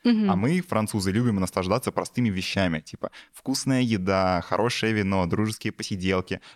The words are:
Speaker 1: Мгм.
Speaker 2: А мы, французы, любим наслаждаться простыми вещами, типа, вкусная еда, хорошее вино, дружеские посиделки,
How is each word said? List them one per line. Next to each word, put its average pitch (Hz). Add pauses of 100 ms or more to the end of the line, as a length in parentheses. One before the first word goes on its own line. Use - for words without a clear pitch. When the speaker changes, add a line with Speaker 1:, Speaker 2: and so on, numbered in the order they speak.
Speaker 1:
Мгм. 220
Speaker 2:
А 196
мы, 151
французы, 107
любим 113
наслаждаться 95
простыми 113
вещами, 90
типа, - (240)
вкусная 131
еда, 95
хорошее 110
вино, 98
дружеские 107
посиделки, 92 (160)